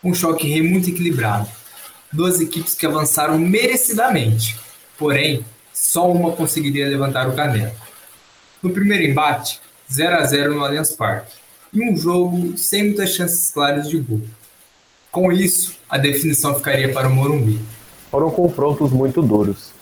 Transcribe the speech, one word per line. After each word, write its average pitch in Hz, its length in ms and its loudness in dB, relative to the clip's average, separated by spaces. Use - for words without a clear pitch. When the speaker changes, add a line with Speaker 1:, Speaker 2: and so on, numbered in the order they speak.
Speaker 1:
Um 180 120 0
choque 160 340 0
rei 156 140 2
muito 180 280 2
equilibrado. 123 580 0
Duas 175 280 0
equipes 160 340 -2
que - 120 -4
avançaram 151 500 0
merecidamente, 202 1200 2
porém, 139 480 0
só - 360 0
uma 175 220 2
conseguiria 143 560 -2
levantar 135 420 0
o 127 60 -2
caneco. 113 480 -2
No 185 80 0
primeiro 196 340 2
embate, 147 560 0
zero 165 240 0
a 156 80 2
zero 143 300 0
no 147 100 -2
Allianz 147 280 -2
Parque, 110 420 -4
e 226 160 0
um 214 80 2
jogo 175 600 0
sem 208 280 0
muitas 202 260 0
chances 175 400 -2
claras 147 400 -2
de 160 80 0
gol. 113 240 -2
Com 185 180 2
isso, 185 460 0
a 139 120 -2
definição 143 560 0
ficaria 131 360 0
para 131 160 -2
o 131 80 4
Morumbi. 131 460 2
Speaker 2:
Foram 151 200 2
confrontos 147 600 2
muito 135 300 2
duros. 104 600 2